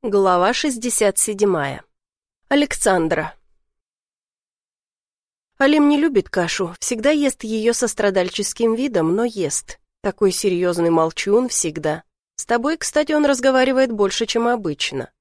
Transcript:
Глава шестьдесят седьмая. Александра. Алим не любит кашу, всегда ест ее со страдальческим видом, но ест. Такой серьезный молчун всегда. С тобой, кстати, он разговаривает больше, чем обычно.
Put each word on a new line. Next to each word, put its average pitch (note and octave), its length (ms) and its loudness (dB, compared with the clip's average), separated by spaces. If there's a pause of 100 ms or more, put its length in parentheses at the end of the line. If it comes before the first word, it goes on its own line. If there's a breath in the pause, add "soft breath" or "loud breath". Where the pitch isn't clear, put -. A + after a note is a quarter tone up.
Глава F#3+ 460 4
шестьдесят A#3 640 -2
седьмая. F#3 640 -2 (640)
Александра. F3 880 0 (2250)
Алим D4 320 4
не D4 80 4
любит C#4+ 320 0
кашу, F3 500 -4
всегда A#3 300 -2
ест C#4+ 340 0
ее A3 300 0
со A#3 140 -2
страдальческим G3+ 880 0
видом, G3 400 0
но A3+ 80 0
ест. G3 560 -6 (220)
Такой G3 300 0
серьезный F3 600 0
молчун G3 580 0
всегда. D#3+ 540 -4 (320)
С - 100 -12
тобой, B3+ 320 0
кстати, D4+ 360 -2
он D4+ 120 2
разговаривает C4 680 2
больше, G#3 360 -2
чем A#3 200 0
обычно. E3 720 -4